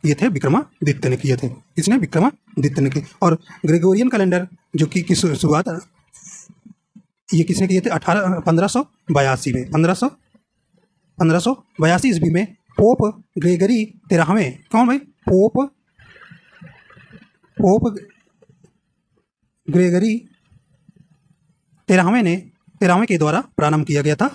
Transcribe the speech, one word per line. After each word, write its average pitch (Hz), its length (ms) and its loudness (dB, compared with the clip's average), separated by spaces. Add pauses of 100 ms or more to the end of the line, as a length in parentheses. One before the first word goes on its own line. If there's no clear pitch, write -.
ये 147 160 2
थे 226 60 2
विक्रमादित्य 147 840 -2
ने 123 80 -2
किए 127 200 -2
थे। 127 100 -6
किसने? 180 500 -4
विक्रमादित्य 156 840 -2
ने 139 80 0
की। 139 120 -6 (200)
और 165 180 2 (260)
ग्रेगोरियन 190 440 2
कैलेंडर 185 380 0 (280)
जो 151 100 0
कि 180 160 -4
किस 180 240 0
शुरुआत 165 560 -2 (1500)
ये 165 100 4
किसने 185 240 -2
किए 185 140 0
थे? 233 80 -4
अठारह, 185 500 -2
पन्द्रह 165 280 0
सौ 262 160 -2 (280)
बयासी 135 420 0
में, 127 180 -6
पन्द्रह 165 220 2
सौ, 240 140 -2 (1120)
पन्द्रह 165 200 2
सौ 240 240 -4 (180)
बयासी 175 280 2
ईस्वी 165 200 0
में 202 240 -2
पोप - 680 -2 (140)
ग्रेगरी 190 480 0
तेरहवें, 170 840 -2
कौन 233 160 2
भाई? 262 100 0
पोप, 240 720 -2 (1900)
पोप 208 380 0 (1700)
ग्रेगरी 175 600 0 (1600)
तेरहवें 185 360 2
ने, 175 120 2 (440)
तेरहवें 185 280 2
के 180 100 -2
द्वारा 156 240 0
प्रारंभ 151 440 -2
किया 143 160 -2
गया 147 140 0
था 233 200 0